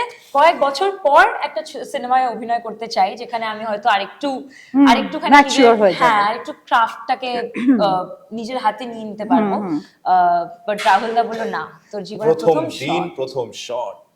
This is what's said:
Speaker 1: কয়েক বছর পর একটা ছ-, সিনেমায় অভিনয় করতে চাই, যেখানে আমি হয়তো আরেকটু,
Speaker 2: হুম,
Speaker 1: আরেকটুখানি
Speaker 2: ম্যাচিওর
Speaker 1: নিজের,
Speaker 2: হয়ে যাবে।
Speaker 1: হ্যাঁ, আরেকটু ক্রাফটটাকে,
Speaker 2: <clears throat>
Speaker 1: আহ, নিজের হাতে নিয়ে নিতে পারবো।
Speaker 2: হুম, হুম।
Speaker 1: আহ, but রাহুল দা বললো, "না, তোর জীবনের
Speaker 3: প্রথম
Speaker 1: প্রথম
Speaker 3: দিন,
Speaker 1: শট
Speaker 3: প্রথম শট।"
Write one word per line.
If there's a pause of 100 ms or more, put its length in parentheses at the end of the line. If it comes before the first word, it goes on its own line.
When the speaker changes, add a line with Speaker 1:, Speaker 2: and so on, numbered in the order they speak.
(340)
Speaker 1:
কয়েক
বছর
পর (160)
একটা
ছ-,
সিনেমায়
অভিনয়
করতে
চাই,
যেখানে
আমি
হয়তো
আরেকটু, (260)
Speaker 2:
হুম,
Speaker 1:
আরেকটুখানি
Speaker 2:
ম্যাচিওর
Speaker 1:
নিজের,
Speaker 2:
হয়ে
যাবে।
Speaker 1:
হ্যাঁ,
আরেকটু (120)
ক্রাফটটাকে,
Speaker 2:
<clears throat>
Speaker 1:
আহ, (260)
নিজের
হাতে
নিয়ে
নিতে
পারবো।
Speaker 2:
হুম,
হুম। (220)
Speaker 1:
আহ,
but
রাহুল
দা
বললো,
"না, (240)
তোর
জীবনের
Speaker 3:
প্রথম
Speaker 1:
প্রথম (120)
Speaker 3:
দিন,
Speaker 1:
শট
Speaker 3:
প্রথম
শট।"